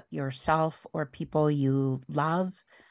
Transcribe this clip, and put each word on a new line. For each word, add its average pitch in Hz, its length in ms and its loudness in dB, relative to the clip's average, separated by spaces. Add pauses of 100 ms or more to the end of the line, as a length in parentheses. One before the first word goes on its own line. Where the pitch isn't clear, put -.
yourself 156 840 -2
or 156 120 -2
people 151 460 0
you 135 560 2
love 165 560 -2 (280)